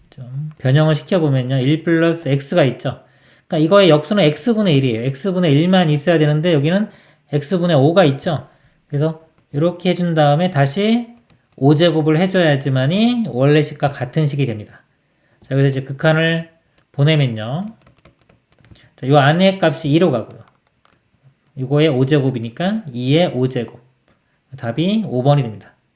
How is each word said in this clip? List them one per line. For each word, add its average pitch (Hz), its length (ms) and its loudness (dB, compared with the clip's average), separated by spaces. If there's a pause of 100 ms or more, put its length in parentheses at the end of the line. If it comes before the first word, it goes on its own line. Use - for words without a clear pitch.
(120)
좀 135 480 -12
변형을 151 340 2
시켜보면요. 135 640 -2
일 147 240 0
플러스 165 480 0
X가 139 360 0
있죠. 127 360 -6 (460)
그러니까 160 180 0
이거의 196 240 6
역수는 156 340 2
X분의 185 540 0
일이에요. 123 280 0
X분의 175 460 -2
일만 175 380 2
있어야 151 300 0
되는데 156 340 0
여기는 170 340 0 (460)
X분의 170 420 -2
오가 165 300 4
있죠. 139 420 -4 (400)
그래서 156 380 -4 (260)
이렇게 170 380 -2
해준 175 240 -2
다음에 156 380 2
다시 202 560 0 (480)
오 139 180 4
제곱을 156 460 2
해줘야지만이 180 1080 0
원래 143 340 2
식과 147 260 -4
같은 135 380 -4
식이 139 180 -2
됩니다. 107 380 -10 (580)
자, - 140 -8
여기서 139 140 2
이제 135 120 -4
극한을 160 680 -2 (400)
보내면요. 139 680 -2 (1400)
자, 131 100 -8
요 143 100 4
안에 175 420 2
값이 151 300 -2
이로 165 220 2
가고요. - 300 -6 (1160)
요거의 143 300 0
오 131 180 0
제곱이니까 135 800 -2 (100)
이의 139 400 0
오 127 160 -2
제곱. 120 300 -8 (800)
답이 175 500 -4
오 123 160 -4
번이 143 180 2
됩니다. 107 320 -12 (220)